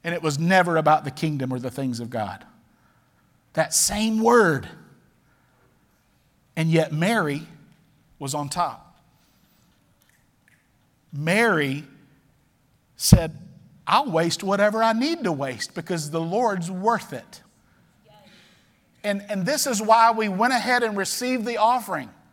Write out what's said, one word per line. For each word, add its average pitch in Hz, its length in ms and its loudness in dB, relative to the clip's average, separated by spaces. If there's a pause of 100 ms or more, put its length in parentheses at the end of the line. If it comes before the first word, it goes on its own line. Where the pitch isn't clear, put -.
And 170 100 -4
it 160 80 -6
was 147 160 0
never 175 380 4
about 151 260 4
the 143 80 -6
kingdom 135 420 -4
or 127 60 -4
the 123 100 -8
things 127 300 -6
of 117 120 -8
God. 104 340 -6 (1080)
That 160 200 -2
same 220 460 0
word. 208 480 4 (1900)
And 160 140 0
yet 160 220 2
Mary 165 500 -2 (800)
was 139 160 -6
on 143 120 -6
top. 143 520 -6 (2000)
Mary 156 720 0 (1120)
said, - 400 4 (500)
"I'll 247 240 0
waste 165 340 0
whatever 208 380 2
I 226 100 2
need 294 320 -2
to 180 80 -2
waste 131 420 -8
because 165 360 -6
the 165 100 -4
Lord's 185 500 -2
worth 196 420 -2
it." - 300 -16 (1600)
And, 202 260 -4
and 190 160 -4
this 285 220 -2
is 220 160 -2
why 226 300 6
we 220 160 0
went 214 240 0
ahead 247 300 0
and 214 140 -2
received 247 480 -4
the 233 120 -4
offering 202 520 0 (240)